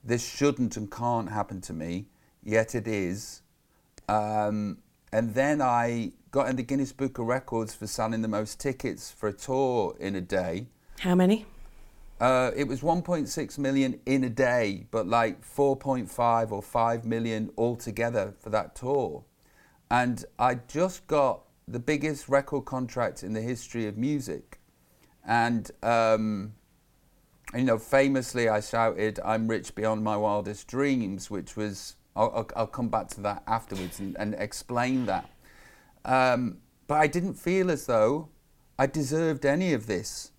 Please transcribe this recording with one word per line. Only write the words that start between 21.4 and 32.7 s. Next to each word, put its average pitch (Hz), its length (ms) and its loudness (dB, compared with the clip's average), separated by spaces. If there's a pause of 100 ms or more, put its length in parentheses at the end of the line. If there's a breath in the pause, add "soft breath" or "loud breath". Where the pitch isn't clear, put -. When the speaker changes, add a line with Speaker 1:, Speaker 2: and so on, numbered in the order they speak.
Speaker 1:
the 120 120 -6
biggest 143 500 -2
record 139 360 2
contract 123 580 -4
in 98 100 -4
the 110 80 -2
history 117 460 -4
of 104 100 -6
music. 123 640 -4 (680 soft breath)
And, 117 440 2 (140)
um, 110 680 2 (1000)
you 123 80 0
know, 117 140 4
famously 131 720 2
I 107 120 4
shouted, 107 640 0
"I'm 110 220 0
rich 113 280 -2
beyond 107 280 0
my 107 120 0
wildest 104 520 -2
dreams," 123 640 -2
which 98 280 -8
was, 104 380 -6 (200)
I'll, 110 180 4
I'll, 113 220 -2
I'll 110 120 0
come 120 220 -4